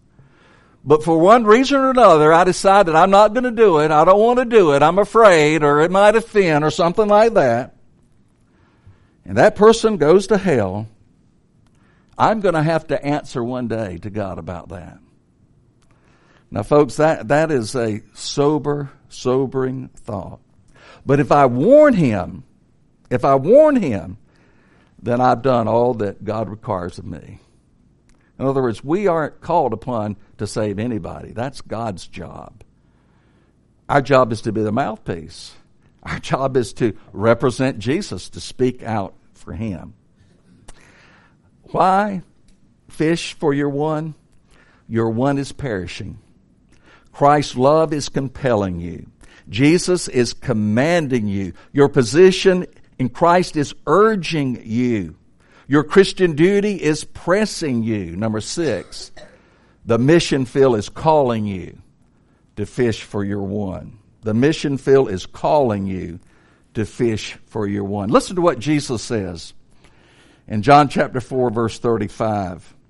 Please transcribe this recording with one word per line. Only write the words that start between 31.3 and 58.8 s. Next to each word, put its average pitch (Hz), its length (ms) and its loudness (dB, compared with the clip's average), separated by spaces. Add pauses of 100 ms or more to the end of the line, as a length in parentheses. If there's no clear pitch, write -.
That's 131 300 -10
God's 107 440 -10
job. - 560 -18 (1300)
Our 139 140 2
job 127 280 2
is 110 120 -6
to 110 100 -4
be 107 100 -2
the 104 100 -4
mouthpiece. 113 840 -10 (480)
Our - 160 -10
job 135 380 -4
is 120 180 -2
to 113 200 -2 (180)
represent 117 680 -2
Jesus, 123 520 -6
to 85 100 -16
speak - 420 -4
out 107 320 -6 (180)
for - 220 -18
him. 101 400 -10 (1800)
Why 190 520 0 (680)
fish 165 420 -4
for 143 220 -2
your 143 160 -2
one? 151 440 -6 (720)
Your 113 220 -2
one 131 300 -2
is 139 140 -8
perishing. 101 680 -10 (920)
Christ's 143 440 0
love 151 360 2
is 147 160 -6
compelling 110 720 -4
you. 85 260 -12 (420)
Jesus 165 600 0
is 120 240 0
commanding 123 960 -2
you. 98 240 -6 (180)
Your 143 180 2
position 180 800 2 (320)
in 127 120 -2
Christ 175 440 0
is 147 200 -4 (120)
urging 160 800 0
you. 110 520 -2 (520)
Your 139 160 2
Christian 185 500 2
duty 202 400 2
is 151 300 -2
pressing 170 800 -4
you. 98 340 -6
Number 110 240 -4
six, - 720 -6 (720)